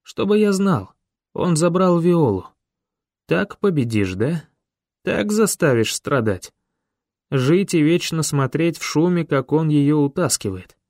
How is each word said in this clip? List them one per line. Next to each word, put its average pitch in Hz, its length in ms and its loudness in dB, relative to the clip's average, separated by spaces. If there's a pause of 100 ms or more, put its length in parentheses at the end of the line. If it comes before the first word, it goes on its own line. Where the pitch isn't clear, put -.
Чтобы 208 380 0
я 208 140 2
знал, 185 400 0 (400)
он 170 240 0
забрал 175 420 2
Виолу. 160 480 2 (800)
Так 185 320 -4
победишь, 117 540 0
да? 143 320 -4 (580)
Так 208 280 -2
заставишь 160 640 2
страдать. 110 600 -4 (800)
Жить 147 420 0
и 160 80 2
вечно 160 420 0
смотреть 147 540 -2
в - 60 -12
шуме, 170 420 0
как 139 260 -2
он 156 160 0
ее 147 300 2
утаскивает. 139 800 -4 (120)